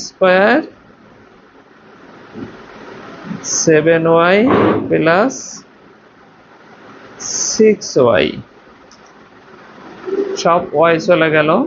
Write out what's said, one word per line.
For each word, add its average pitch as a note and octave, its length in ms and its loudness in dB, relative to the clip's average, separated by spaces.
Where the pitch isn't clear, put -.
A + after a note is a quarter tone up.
স্কয়ার, F#3+ 540 2
সেভেন D#3+ 380 2
ওয়াই F3 220 4
প্লাস E3 440 0
সিক্স G#3+ 360 2
ওয়াই। F#2 240 2
সব F3+ 180 2
ওয়াই E3 160 4
চলে D#3+ 280 2
গেল। D3+ 140 2